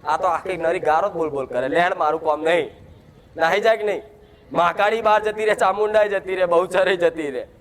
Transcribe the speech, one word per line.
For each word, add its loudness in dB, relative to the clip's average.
આ 0
તો -2
આખી -2
નરી -2
ગારો 2
જ -6
બોલ -4
બોલ -6
કરે. -4
લેણ, 0
મારું -2
કામ 0
નહીં. 0
નાહી 2
જાય 2
કે -6
નહીં? -4
મહાકાળી 0
બહાર 4
જતી -4
રહે, 2
ચામુંડાઈ 2
જતી -4
રહે, 2
બહુચરાઈ 2
જતી 0
રહે. -8